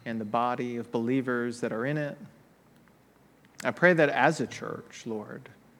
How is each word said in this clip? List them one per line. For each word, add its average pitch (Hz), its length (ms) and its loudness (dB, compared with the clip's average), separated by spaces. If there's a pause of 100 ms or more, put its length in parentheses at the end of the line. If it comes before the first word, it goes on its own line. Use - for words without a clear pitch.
and 113 140 -4
the 110 40 -4
body 123 520 0
of 117 160 -8
believers 120 680 0
that 113 120 -2
are 113 120 -2
in 147 140 -2
it. 147 180 -4 (1500)
I 127 60 2
pray 175 220 6
that 160 180 6
as 139 300 4
a 120 60 0
church, - 580 -12
Lord, 110 440 -8 (320)